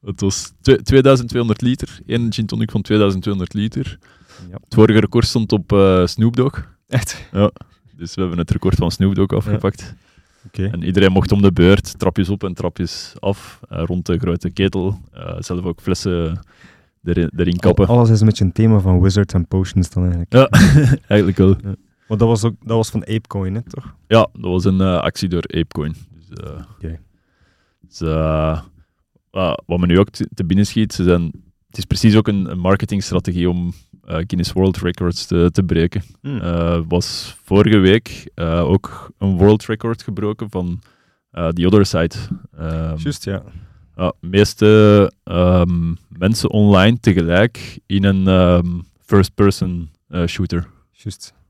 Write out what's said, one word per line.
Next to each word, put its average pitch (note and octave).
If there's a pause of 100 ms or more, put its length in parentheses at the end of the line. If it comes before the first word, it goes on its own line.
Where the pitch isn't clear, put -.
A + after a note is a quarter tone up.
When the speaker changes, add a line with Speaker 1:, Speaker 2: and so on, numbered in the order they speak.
Speaker 1:
het G2+
was - (100)
twe-, C3+
tweeduizend C3
tweehonderd A#2+
liter. -
Eén A#2
gin A2
tonic A2
van G#2
tweeduizend G2+
tweehonderd F#2+
liter. A2 (520)
Speaker 2:
Ja. F#2
Speaker 1:
Het -
vorige A2
record A2+
stond A2+
op, G2+
eh, F#2+
Snoop A2+
Dogg. B2+ (200)
Speaker 2:
Echt? -
Speaker 1:
Ja. G2+ (440)
Dus E2+
we F#2
hebben F2
het E2
record F#2
van E2+
Snoop F#2+
Dogg F#2+
Speaker 2:
Ja. G2+
Speaker 1:
afgepakt. G2+ (500)
Speaker 2:
Oké. F#2+
Speaker 1:
En F2+
iedereen F#2+
mocht F#2+
om G2+
de G2
beurt F2+
trapjes F#2
op G2+
en F#2
trapjes -
af, - (100)
eh, -
rond F2+
de F2
grote F2
ketel. F#2+ (140)
Eh, E2+
zelf F2+
ook F2
flessen F2 (640)
erin, E2+
erin F2
kappen. F2+
Speaker 2:
Al-, A#2+
alles A#2
is A2
een A2
beetje G#2+
een F2+
thema A2
van F#2
Wizards F#2+
en F2
Potions F#2+
dan F2+
eigenlijk. F2
Speaker 1:
Ja, C3 (320)
<laughs> C3+
eigenlijk G2
wel. F#2+
Speaker 2:
Ja. G2 (320)
Want G#2+
dat A2+
was A2+
ook, A#2
dat A2+
was A2
van A2+
Apecoin, G2
hè, A#2+
toch? - (120)
Speaker 1:
Ja, G2
dat F2+
was F2+
een, F#2+
eh, F#2
actie F2+
door E2+
Apecoin. D#2+ (200)
Dus, D#2+
eh, C#2+ (140)
Speaker 2:
Oké. E2 (840)
Speaker 1:
dus, -
eh, D#2 (680)
wa-, F2+
wat F2
me F2
nu F2
ook G#2
te, -
te F#2+
binnen F#2+
schiet, A2
ze F2+
zijn, F2 (440)
het -
is -
precies G#2+
ook A2
een, G2
een F2+
marketingstrategie F#2
om, F2 (300)
eh, E2+
Guinness F2
World F#2+
Records F2
te, F2
te F#2+
breken. E2+ (200)
Speaker 2:
Hmm. C3+
Speaker 1:
Eh, E2+
was -
vorige G#2
week, G2
eh, E2+ (100)
ook -
een G2
world G#2
record A2+
gebroken G#2+
van, F2+ (520)
eh, E2
The E2+
Other G2
Side. E2 (420)
Ehm, D#2+
Speaker 2:
Juist, C#3
ja. G2 (520)
Speaker 1:
ja, F2+
meeste, G#2 (120)
ehm, F2 (160)
mensen G2
online G#2
tegelijk F2+
in G2
een, F#2+
ehm, F2+ (380)
first-person, F#2 (180)
eh, E2+
shooter. E2+ (240)
Speaker 2:
Juist. - (160)